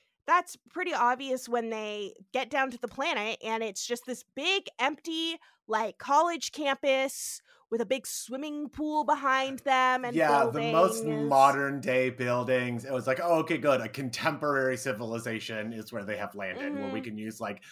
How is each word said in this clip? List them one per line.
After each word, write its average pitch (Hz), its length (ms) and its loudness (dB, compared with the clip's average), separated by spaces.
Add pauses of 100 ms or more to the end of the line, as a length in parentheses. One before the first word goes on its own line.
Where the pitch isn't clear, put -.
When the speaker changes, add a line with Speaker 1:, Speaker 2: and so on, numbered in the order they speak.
(240)
Speaker 1:
that's 339 320 2 (140)
pretty 359 240 -4
obvious 254 540 0
when 233 220 0
they 214 440 -6 (180)
get 247 160 -2
down 269 220 0
to 240 80 -12
the - 80 -6
planet, 233 560 -2
and 220 220 -2
it's 208 200 -6
just 240 220 -6
this 247 180 -8 (120)
big, 381 320 0 (100)
empty, 320 580 -2 (300)
like, 214 320 -2
college 311 540 2
campus 277 880 0 (260)
with 226 120 -2
a 226 60 0
big 240 200 -2
swimming 294 640 -8
pool 302 340 -2
behind 269 580 0
them 254 440 4
and 240 100 -4
Speaker 2:
Yeah, 151 380 4
the - 80 -2 (120)
most 180 300 4
Speaker 1:
buildings. 147 260 -2
Speaker 2:
modern 139 520 6
day 127 300 2
buildings. 123 760 0
It 135 80 -6
was 127 160 -2
like, 131 120 2
"Oh, 170 200 4
okay, 160 180 0
good. 131 220 4
A 110 80 -6
contemporary 139 880 0
civilization 113 960 -6
is 110 200 -12
where 107 120 -6
they 104 120 -4
have 101 200 -8
landed, 98 380 -6
where 277 180 -6
we 107 80 -6
Speaker 1:
Mm-hmm. - 40 -10
Speaker 2:
can 107 140 -8
use, 110 220 -8
like, 104 320 -8